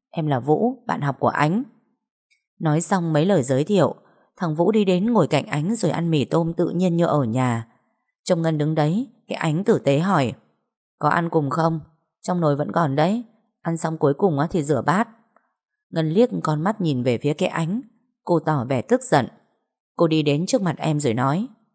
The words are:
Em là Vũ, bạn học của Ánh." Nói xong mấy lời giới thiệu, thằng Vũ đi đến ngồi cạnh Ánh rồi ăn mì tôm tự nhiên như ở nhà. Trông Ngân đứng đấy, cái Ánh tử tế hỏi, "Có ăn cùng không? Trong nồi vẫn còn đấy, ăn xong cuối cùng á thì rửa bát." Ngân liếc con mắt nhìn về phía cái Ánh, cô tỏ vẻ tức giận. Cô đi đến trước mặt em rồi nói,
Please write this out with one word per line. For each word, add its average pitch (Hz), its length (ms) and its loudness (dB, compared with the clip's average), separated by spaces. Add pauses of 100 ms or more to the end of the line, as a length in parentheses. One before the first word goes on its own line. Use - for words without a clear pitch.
Em 156 180 -4
là 139 120 0
Vũ, 156 480 0
bạn 156 140 -4
học 143 180 -2
của 127 80 0
Ánh." 170 360 0 (960)
Nói 160 220 0
xong 170 320 0
mấy 151 120 4
lời 185 180 2
giới 131 200 0
thiệu, 170 320 2 (420)
thằng 160 180 -2
Vũ 175 160 2
đi 208 140 2
đến 190 280 2
ngồi 185 140 4
cạnh 143 180 0
Ánh 180 300 -2
rồi 156 160 0
ăn 165 200 -2
mì 143 140 2
tôm 165 280 0
tự 175 160 0
nhiên 175 280 0
như 170 80 4
ở 143 180 2
nhà. 117 440 -2 (560)
Trông 175 180 0
Ngân 160 160 0
đứng 151 180 -2
đấy, 160 320 0 (200)
cái - 80 -8
Ánh 160 280 -2
tử 202 220 2
tế 139 140 4
hỏi, 165 340 0 (680)
"Có 151 100 -2
ăn 170 200 0
cùng 147 200 0
không? 160 300 -2 (420)
Trong 180 200 -4
nồi 147 140 2
vẫn 147 160 -4
còn 147 240 0
đấy, 190 280 0 (380)
ăn 165 160 -6
xong 160 200 -4
cuối 147 160 2
cùng 160 260 0
á 156 120 0
thì 165 120 -2
rửa 139 180 0
bát." 190 280 0 (800)
Ngân 160 200 -2
liếc 220 200 4 (140)
con 156 180 -2
mắt 202 200 -2
nhìn 139 220 0
về 120 140 0
phía 143 160 -2
cái 180 160 -2
Ánh, 170 320 -4 (420)
cô 170 160 2
tỏ 151 300 -2
vẻ 131 120 0
tức 254 220 0
giận. 131 240 0 (680)
Cô 170 120 2
đi 156 160 2
đến 147 220 0
trước 226 160 0
mặt 170 160 -2
em 147 220 -2
rồi 139 140 0
nói, 139 340 0 (280)